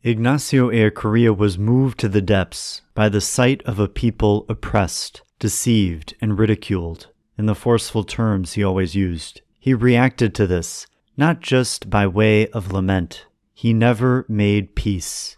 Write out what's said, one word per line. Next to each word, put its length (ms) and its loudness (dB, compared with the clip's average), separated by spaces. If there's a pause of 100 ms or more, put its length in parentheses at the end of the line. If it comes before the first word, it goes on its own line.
Ignacio 680 2
Ellacuría 640 2
was 220 0
moved 420 0
to 80 0
the 140 2
depths 640 -2 (120)
by 140 2
the 100 0
sight 440 0
of 160 -6
a 100 0
people 580 0
oppressed, 760 -4 (160)
deceived, 840 -2
and 180 -2
ridiculed 680 -2 (300)
in 100 -2
the 80 0
forceful 500 0
terms 480 -2
he 100 -2
always 320 0
used. 460 -4 (180)
He 140 0
reacted 640 2
to 120 2
this, 400 -4 (300)
not 240 0
just 480 -2
by 180 2
way 400 2
of 240 -8
lament. 540 -2 (280)
He 200 0
never 560 2
made 440 0
peace 640 -6